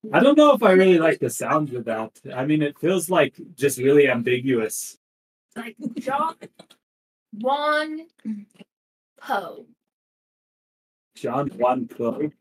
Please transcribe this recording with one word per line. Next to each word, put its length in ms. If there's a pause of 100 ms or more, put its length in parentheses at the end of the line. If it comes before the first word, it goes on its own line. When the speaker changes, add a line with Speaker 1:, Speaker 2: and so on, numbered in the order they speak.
(120)
Speaker 1:
I 80
don't 160
know 180
if 80
I 100
really 260
like 200
the 120
sound 440
of 120
that. 240 (240)
I 100
mean, 180
it 160
feels, 320
like, 240 (220)
just 220
really 300
ambiguous. 920 (580)
Speaker 2:
Like 200 (220)
John 360 (960)
Juan 760 (1120)
Poe. 460 (1500)
Speaker 1:
John 320
Juan 380
Poe. 440 (100)